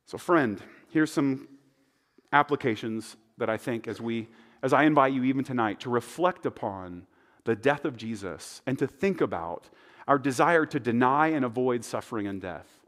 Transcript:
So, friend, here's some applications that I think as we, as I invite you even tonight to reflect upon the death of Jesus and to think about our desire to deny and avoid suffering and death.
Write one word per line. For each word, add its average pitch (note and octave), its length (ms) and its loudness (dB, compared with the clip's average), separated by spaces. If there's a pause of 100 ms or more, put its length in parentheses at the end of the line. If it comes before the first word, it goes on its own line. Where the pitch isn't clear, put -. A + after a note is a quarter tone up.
So, - 100 -14
friend, C3+ 460 2 (260)
here's D#3 240 0
some C3+ 360 0 (840)
applications A#2+ 840 0 (220)
that A2+ 120 -2
I A2 60 0
think A#2 300 -4
as A2+ 140 -8
we, A2+ 280 -4 (340)
as C3+ 100 2
I C#3 120 6
invite C#3+ 280 4
you C3 120 -2
even C3 200 0
tonight A#2 360 -2
to B2+ 100 -8
reflect D#3+ 560 -2
upon F#2+ 600 -8 (380)
the A2+ 100 0
death C3+ 300 0
of C3+ 120 -4
Jesus G2+ 720 -10
and C3 120 -2
to C#3 80 0
think F#3+ 340 -2
about F2 480 -4 (400)
our C#3 100 6
desire D3 480 4
to D3 140 -4
deny B2+ 480 4
and D3+ 160 0
avoid A#2+ 400 0
suffering G#2+ 420 -6
and G2 140 -6
death. F2 480 -12